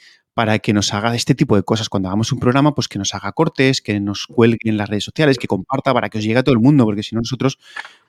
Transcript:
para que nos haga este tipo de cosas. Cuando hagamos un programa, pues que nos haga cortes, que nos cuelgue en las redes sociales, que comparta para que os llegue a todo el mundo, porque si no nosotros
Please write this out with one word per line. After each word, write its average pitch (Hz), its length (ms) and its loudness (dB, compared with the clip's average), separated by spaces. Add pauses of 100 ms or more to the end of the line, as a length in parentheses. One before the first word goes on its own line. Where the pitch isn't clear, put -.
(340)
para 110 260 2
que 110 140 0
nos 101 200 0
haga 113 220 -2
este 123 200 0
tipo 123 200 2
de 98 80 2
cosas. 107 260 -2
Cuando 95 200 -4
hagamos 107 220 -2
un 123 80 -4
programa, 139 360 2
pues 117 120 -4
que - 120 -10
nos 98 160 -6
haga 98 160 -8
cortes, 135 500 0
que 104 180 -4
nos 101 280 -6
cuelgue 113 420 2
en 107 80 0
las 104 120 -4
redes 101 160 -4
sociales, 147 340 2
que - 80 -8
comparta 127 460 -2
para 107 160 0
que - 100 -8
os 107 40 -4
llegue 110 160 0
a 131 40 2
todo 139 100 2
el 117 60 4
mundo, 131 260 6
porque 107 160 -2
si - 140 -10
no 117 60 -2
nosotros 127 360 -4 (520)